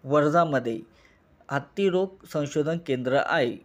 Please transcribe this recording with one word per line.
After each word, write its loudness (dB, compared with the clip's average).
वर्धामध्ये 2
हत्ती -2
रोग 0
संशोधन -2
केंद्र 0
आहे -2